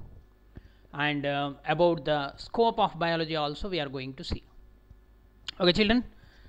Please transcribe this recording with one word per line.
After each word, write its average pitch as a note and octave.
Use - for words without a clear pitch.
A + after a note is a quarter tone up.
and, D3
uh, C#3+
about D#3+
the C#3+
scope A3+
of F3
biology E3
also D3
we F3+
are C#3+
going C3
to E3+
see. -
Okay, F3+
children, G#3+